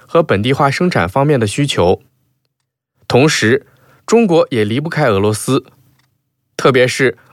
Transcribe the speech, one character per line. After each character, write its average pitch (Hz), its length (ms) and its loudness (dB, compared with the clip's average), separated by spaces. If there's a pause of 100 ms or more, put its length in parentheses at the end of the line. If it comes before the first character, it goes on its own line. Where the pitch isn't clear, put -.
和 170 160 0
本 104 220 -2
地 127 100 0
化 139 160 2
生 175 220 -2
产 90 180 -2
方 139 160 0
面 147 140 2
的 110 80 0
需 143 180 -4
求。 95 380 0 (1040)
同 131 200 2
时， 131 380 -2 (400)
中 226 220 2
国 165 240 2
也 110 120 0
离 110 160 -2
不 156 100 -6
开 151 180 -2
俄 98 100 2
罗 104 160 0
斯， - 320 -4 (880)
特 - 160 0
别 127 160 2
是 123 300 -2 (160)